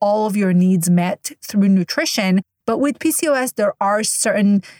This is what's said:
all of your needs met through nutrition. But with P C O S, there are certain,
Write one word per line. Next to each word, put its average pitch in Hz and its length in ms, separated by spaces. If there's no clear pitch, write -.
all 208 240
of 202 100
your 196 160
needs 185 380
met 175 420
through 196 280
nutrition. 190 720
But 226 140
with 277 200
P - 120
C - 180
O 285 40
S, 254 200
there 208 260
are 208 240
certain, 202 580